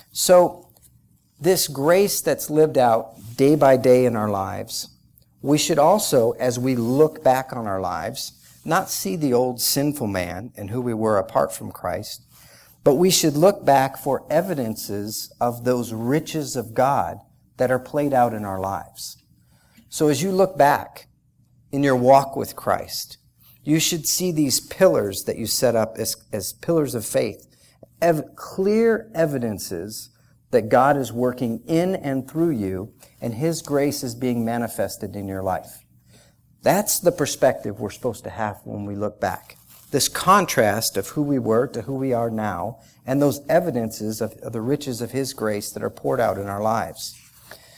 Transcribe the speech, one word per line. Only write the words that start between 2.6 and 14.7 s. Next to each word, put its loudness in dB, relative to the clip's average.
out 2
day 6
by 6
day 6
in 2
our 0
lives, -6
we 2
should 0
also, 4
as -2
we 0
look 2
back 2
on -8
our -4
lives, -8
not -2
see -6
the 0
old 2
sinful 0
man -6
and -10
who -6
we -4
were 2
apart 0
from -12
Christ, -10
but 6
we 4
should 2
look 4
back 4
for -4
evidences -4